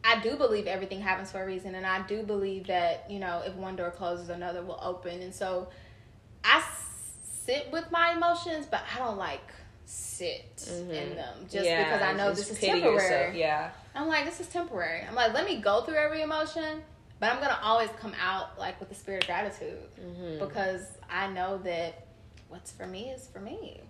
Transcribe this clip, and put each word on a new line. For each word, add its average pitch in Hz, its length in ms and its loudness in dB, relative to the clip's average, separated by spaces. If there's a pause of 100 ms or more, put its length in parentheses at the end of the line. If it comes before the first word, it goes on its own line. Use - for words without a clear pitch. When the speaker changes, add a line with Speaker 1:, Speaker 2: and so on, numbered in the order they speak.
Speaker 1:
I 226 160 8
do 226 160 0
believe 220 300 4
everything 190 340 -4
happens 190 320 -2
for 190 100 -4
a 190 40 -4
reason, 185 300 -6
and 190 100 -4
I 190 160 2
do 208 200 -4
believe 196 460 -2
that, 175 420 2
you 202 100 -6
know, 175 240 -2
if 185 100 -6
one 190 220 -6
door 175 140 -2
closes, 175 380 -4
another 175 340 -6
will 180 200 -8
open. 180 400 -6
And 185 120 -10
so 185 340 -2 (760)
I 247 140 10
s-, - 540 -6 (320)
sit 285 280 0
with 330 200 -2
my 339 200 6
emotions, 339 540 2
but - 160 0 (120)
I 247 40 -6
don't, 233 200 -2
like, 147 220 -4 (440)
sit - 720 -8
Speaker 2:
Mm-hmm. 175 340 -8
Speaker 1:
in 147 260 -4
them 131 180 -8 (160)
just 190 160 2
Speaker 2:
Yeah, 165 180 6
Speaker 1:
because 156 180 4
I 190 120 4
know 202 160 4
Speaker 2:
just 196 180 -2
Speaker 1:
this - 40 -6
is 202 60 -6
Speaker 2:
pity 190 220 4
yourself, 196 300 8
Speaker 1:
temporary. 175 300 2
Speaker 2:
yeah. 156 300 2 (240)
Speaker 1:
I'm 302 140 0
like, 302 160 4
"This 339 160 -6
is 339 80 -8
temporary." 190 580 -2
I'm - 80 -8
like, 226 200 6
"Let 311 100 4
me 381 160 0
go 208 220 6
through 320 140 0
every 302 260 2
emotion, 311 600 -2 (380)
but 226 120 4
I'm 262 80 0
gonna 277 220 2
always 220 280 4 (100)
come 208 220 -8
out, 190 360 -2
like, 190 220 -6
with 190 80 -10
the 196 60 -14
spirit 190 300 -4
of - 40 -2
gratitude 190 500 -4 (220)
Speaker 2:
Mm-hmm. 175 440 -8
Speaker 1:
because 190 380 -2 (280)
I 190 180 -2
know 190 300 -2
that 170 480 -4 (420)
what's 170 240 -16
for 190 140 -12
me 196 240 -10
is 262 160 -12
for - 140 -16
me." 311 500 -12